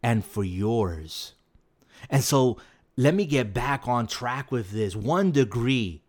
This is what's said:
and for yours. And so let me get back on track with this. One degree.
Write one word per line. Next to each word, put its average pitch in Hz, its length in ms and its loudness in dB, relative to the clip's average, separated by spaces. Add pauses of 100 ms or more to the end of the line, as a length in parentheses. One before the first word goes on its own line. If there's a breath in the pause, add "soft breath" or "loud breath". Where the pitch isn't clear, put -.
and 113 220 2
for 104 200 -4
yours. 92 880 -2 (720 loud breath)
And 139 160 2
so 131 320 4 (400 loud breath)
let 139 180 4
me 196 120 2
get 135 280 0
back 131 320 -2
on 120 200 0
track 123 440 -6
with 113 200 -4
this. 107 260 -2
One 165 340 2
degree. 120 800 0